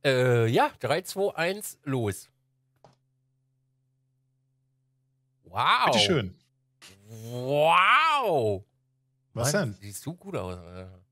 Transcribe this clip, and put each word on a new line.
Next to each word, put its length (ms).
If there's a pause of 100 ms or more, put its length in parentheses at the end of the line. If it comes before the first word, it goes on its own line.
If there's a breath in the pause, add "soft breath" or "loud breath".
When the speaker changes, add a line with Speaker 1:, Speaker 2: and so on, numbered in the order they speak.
Speaker 1:
Äh, 420
ja, 240 (100)
drei, 220
zwei, 320
eins, 480
los. 460 (3250)
Wow. 420
Speaker 2:
Bitteschön. 480 (960)
Speaker 1:
Wow. 1300 (680)
Speaker 2:
Was 200
Speaker 1:
Mann, 200
Speaker 2:
denn? 80
Speaker 1:
siehst 260
du 80
gut 220
aus, 220
Alter. 420 (120)